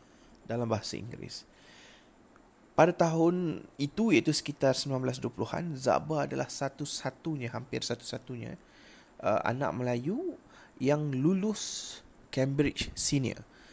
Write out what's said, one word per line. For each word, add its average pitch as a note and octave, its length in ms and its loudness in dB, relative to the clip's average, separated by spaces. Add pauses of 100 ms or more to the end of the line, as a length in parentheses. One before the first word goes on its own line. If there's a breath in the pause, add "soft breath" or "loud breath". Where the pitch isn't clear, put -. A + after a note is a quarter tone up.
(440 loud breath)
dalam A#2 240 -4
bahasa G#2+ 320 -2
Inggeris. - 480 -12 (1300 loud breath)
Pada E3+ 160 8
tahun E3+ 720 2 (160)
itu, G3+ 320 2
iaitu D3 240 6
sekitar C3+ 400 2
sembilan C3+ 320 -2
belas B2+ 80 -4
dua B2 160 -4
puluhan, D3+ 480 -4
Zaba C#3 480 2
adalah C3+ 240 -4
satu-satunya, C#3 1040 -4
hampir C3 240 -6
satu-satunya, A#2+ 800 -8 (640 loud breath)
uh, G#2 240 4
anak C3 240 0
Melayu C3 640 -2 (400 loud breath)
yang D3 320 2
lulus F#3 960 0 (240)
Cambridge C#3 640 0
Senior. - 480 0 (320 loud breath)